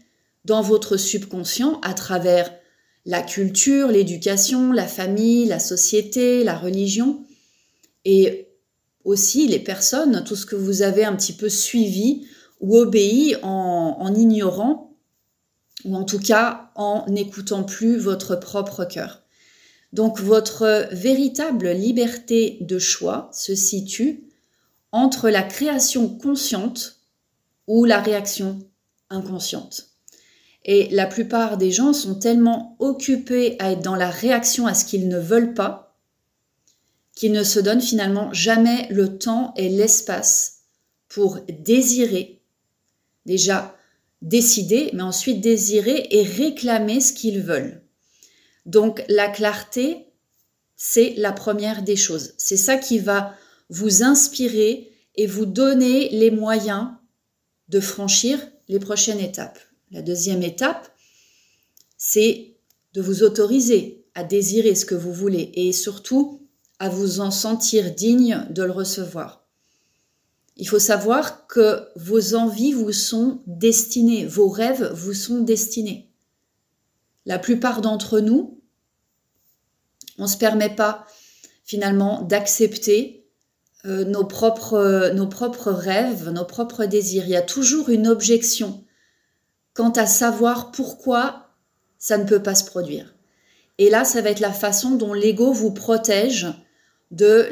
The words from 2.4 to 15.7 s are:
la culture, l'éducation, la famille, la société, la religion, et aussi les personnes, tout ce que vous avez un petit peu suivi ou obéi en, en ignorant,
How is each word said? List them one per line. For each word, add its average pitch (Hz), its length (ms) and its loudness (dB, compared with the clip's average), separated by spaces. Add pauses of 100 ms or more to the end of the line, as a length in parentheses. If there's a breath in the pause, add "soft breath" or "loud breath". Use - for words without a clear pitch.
la - 160 -4
culture, 262 680 2
l'éducation, 196 840 2
la 202 160 2
famille, 220 600 2
la 175 140 0
société, 233 840 0
la 170 140 0
religion, 196 680 -2 (800 soft breath)
et 190 440 4 (560)
aussi 220 440 2
les 165 120 2
personnes, 226 640 0
tout 208 100 -6
ce 202 80 -10
que 208 120 -8
vous 196 260 0
avez 196 240 2
un 202 100 -2
petit - 160 -4
peu 214 160 -6
suivi 214 800 0 (340 loud breath)
ou 202 160 4
obéi 226 680 4
en, 180 560 -2
en 190 160 -2
ignorant, 214 800 2 (920)